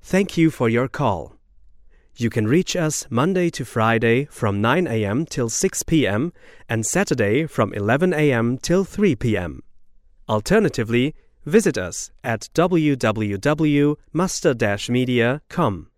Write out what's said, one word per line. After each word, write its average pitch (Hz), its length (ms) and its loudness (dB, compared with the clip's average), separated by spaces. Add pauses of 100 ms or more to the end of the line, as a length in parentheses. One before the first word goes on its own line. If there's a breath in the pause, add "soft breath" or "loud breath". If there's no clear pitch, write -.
Thank 190 380 0
you 165 100 6
for 127 200 0
your 117 180 0
call. 101 540 -4 (720)
You 117 160 -2
can 107 160 -2
reach 170 300 0
us 156 340 -4
Monday 170 400 0
to 139 140 -10
Friday 117 680 2
from 101 300 -2
nine 139 260 2
A 113 180 -2
M 117 220 -2
till 120 220 -4
six - 340 -4
P 151 240 2
M 110 260 -2 (360 soft breath)
and 110 180 -2
Saturday 139 640 0
from 107 260 -2
eleven 131 380 0
A 151 180 2
M 117 280 0
till 190 260 0
three 185 320 0
P 110 200 0
M. 82 240 -6 (680)
Alternatively, 123 880 0 (280)
visit 165 320 2
us - 360 -8 (100)
at 113 320 -4
w 160 400 2
w 110 440 -2
w 147 580 2 (160)
muster 170 420 0
dash 107 340 -2
media 123 600 0
com. 101 500 -2